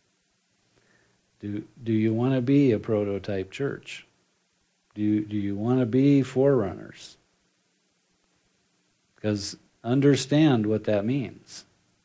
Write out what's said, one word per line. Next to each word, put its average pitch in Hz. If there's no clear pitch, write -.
Do, 104
do 113
you 110
wanna 127
be 135
a 104
prototype 101
church? -
Do 107
you, 107
do 104
you 101
wanna 123
be 135
forerunners? 127
'Cause 104
understand 135
what 107
that 104
means. 123